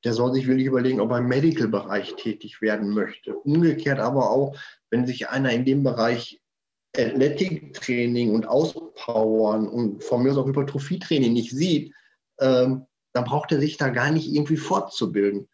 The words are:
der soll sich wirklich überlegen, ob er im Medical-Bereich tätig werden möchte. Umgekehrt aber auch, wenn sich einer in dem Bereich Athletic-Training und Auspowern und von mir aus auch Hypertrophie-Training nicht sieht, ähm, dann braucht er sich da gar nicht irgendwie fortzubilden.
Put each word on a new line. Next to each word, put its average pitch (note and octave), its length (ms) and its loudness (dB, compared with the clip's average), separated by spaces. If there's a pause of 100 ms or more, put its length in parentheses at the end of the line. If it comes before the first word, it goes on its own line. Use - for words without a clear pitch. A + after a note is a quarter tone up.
der A#2 80 0
soll B2 180 2
sich C3 140 0
wirklich C3 200 2
überlegen, B2+ 340 2
ob A2 100 0
er B2 80 0
im B2 80 0
Medical-Bereich A2+ 880 0
tätig - 480 -10
werden G#2 320 -2
möchte. - 420 -4
Umgekehrt D3 600 2
aber A#2+ 320 0
auch, C3+ 260 0 (320)
wenn B2 160 2
sich A#2+ 240 -6
einer C3+ 240 0
in A#2+ 140 0
dem C#3 160 4
Bereich A#2 580 0 (560)
Athletic-Training B2+ 1400 0
und A2 140 0
Auspowern A2 1200 0
und A#2 360 -4
von B2 180 0
mir C3+ 80 4
aus C#3 80 2
auch C3 80 0
Hypertrophie-Training C#3 880 0
nicht A#2 160 -2
sieht, D#3 420 0 (480)
ähm, C3 460 2 (260)
dann B2 120 -2
braucht C#3 280 -4
er D3+ 60 2
sich D3+ 180 0
da C#3 120 -2
gar B2 240 0
nicht D#3+ 200 -2
irgendwie D3 240 0
fortzubilden. G2+ 960 -2